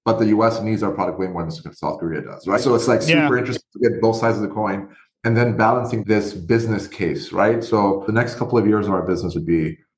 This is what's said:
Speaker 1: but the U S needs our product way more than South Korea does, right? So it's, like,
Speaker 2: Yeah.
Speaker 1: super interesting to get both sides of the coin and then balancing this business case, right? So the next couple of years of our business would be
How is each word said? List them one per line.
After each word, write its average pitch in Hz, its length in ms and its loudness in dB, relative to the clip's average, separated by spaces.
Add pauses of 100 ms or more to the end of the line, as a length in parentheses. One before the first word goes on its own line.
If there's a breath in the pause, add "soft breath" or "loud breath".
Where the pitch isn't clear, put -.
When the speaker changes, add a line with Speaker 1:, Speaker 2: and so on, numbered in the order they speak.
Speaker 1:
but 110 140 0
the 110 80 2
U 107 180 4
S 110 160 0
needs 107 220 -2
our 98 100 -2
product 90 260 -4
way 95 80 -2
more 87 160 -6
than 80 80 -6
South - 480 -8
Korea 80 240 -4
does, - 240 -14
right? 101 140 2
So 123 140 4
it's, 113 140 2
like, 151 120 4
Speaker 2:
Yeah. 156 260 4
Speaker 1:
super 127 120 2
interesting 123 340 -6
to 117 180 2
get - 100 -4
both 110 160 2
sides 110 200 0
of 104 60 -4
the 101 60 -4
coin 101 400 -4 (360 loud breath)
and 117 120 2
then 120 200 2
balancing 113 480 0
this 104 300 0
business 113 520 0
case, - 460 -4
right? 107 320 2
So 101 420 0
the 107 60 -2
next 117 240 0
couple - 220 0
of 101 80 4
years 104 200 2
of 104 60 0
our 90 100 0
business 87 320 -2
would 82 120 -4
be 80 320 0 (200)